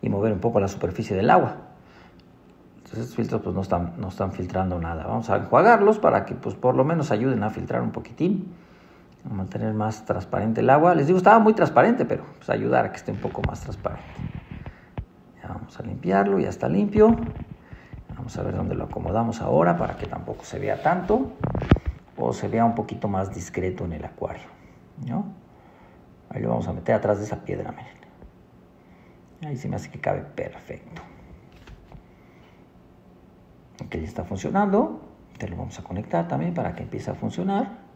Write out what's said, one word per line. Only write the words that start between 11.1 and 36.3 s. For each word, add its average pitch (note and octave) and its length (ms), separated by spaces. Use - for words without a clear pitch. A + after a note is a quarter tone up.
estaba G3+ 220
muy G#3+ 120
transparente, G#3 540
pero - 180
pues - 120
ayudar A#2+ 360
a G#2+ 60
que - 40
esté - 160
un G2+ 80
poco - 260
más - 140
transparente. - 460
Ya - 60
vamos - 280
a - 60
limpiarlo, G3 560
ya - 80
está - 220
limpio. G#3 440
Vamos - 220
a - 20
ver F#2+ 140
dónde G1+ 200
lo G1+ 100
acomodamos A2+ 560
ahora E3+ 360
para - 180
que - 120
tampoco - 360
se - 140
vea G2+ 240
tanto F#3 520
o A#2+ 160
se - 140
vea A#2 180
un A2+ 80
poquito - 340
más F#2+ 260
discreto F#2 520
en E2+ 80
el D2+ 100
acuario, - 440
¿no? F3 200
Ahí - 120
lo - 80
vamos - 180
a - 60
meter - 220
atrás G#2 240
de G#2+ 60
esa - 200
piedra, - 260
miren. - 240
Ahí D3 100
se - 140
me - 60
hace - 160
que - 100
cabe - 200
perfecto. - 800
Ok, - 100
ya E2+ 60
está D#2 220
funcionando. G3 760
Te - 100
lo F2 80
vamos F2 220
a - 60
conectar E3+ 440
también E3+ 280